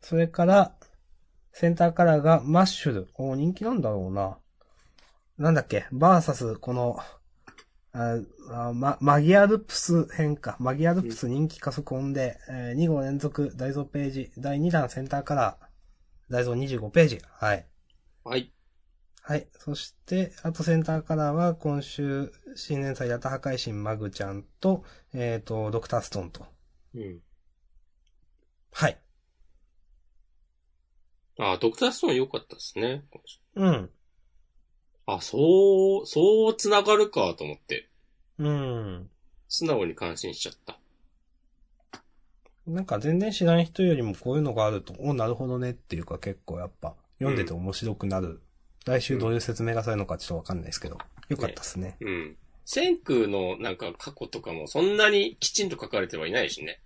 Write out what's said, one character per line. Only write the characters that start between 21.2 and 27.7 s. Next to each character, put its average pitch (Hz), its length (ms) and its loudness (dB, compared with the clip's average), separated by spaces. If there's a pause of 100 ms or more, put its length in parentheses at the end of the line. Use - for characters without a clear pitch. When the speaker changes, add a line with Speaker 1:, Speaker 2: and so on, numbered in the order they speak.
Speaker 1:
ー - 20 -
は、 170 240 2
今 143 280 -2
週、 139 500 -4 (220)
新 139 280 -4
連 135 120 -4
載、 127 140 -4
ヤ 120 100 -2
タ 127 120 -6
破 135 60 -6
壊 131 280 -6
神 107 140 -6
マ 107 180 -4
グ 104 140 -6
ち 101 120 -10
ゃ 98 80 -6
ん 98 140 -10 (160)
と、 190 240 0 (300)
え 120 220 -4
ー 113 40 -6
と、 110 300 -6
ド 113 100 -2
ク - 80 -16
タ 120 100 0
ー 107 40 -4
ス - 80 -12
ト 101 100 -6
ー 90 40 -8
ン 85 60 -14
と。 - 160 -18 (480)
Speaker 2:
う 123 40 -12
ん。 95 220 -12 (1500)